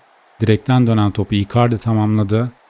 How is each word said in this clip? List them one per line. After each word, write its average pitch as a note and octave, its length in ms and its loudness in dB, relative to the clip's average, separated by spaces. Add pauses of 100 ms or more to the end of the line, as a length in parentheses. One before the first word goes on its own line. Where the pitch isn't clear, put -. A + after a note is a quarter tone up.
(420)
Direkten A#2 460 2
dönen G#2+ 240 2
topu G#2 240 -4
Icardi A#2+ 420 0
tamamladı. G#2+ 760 -2 (180)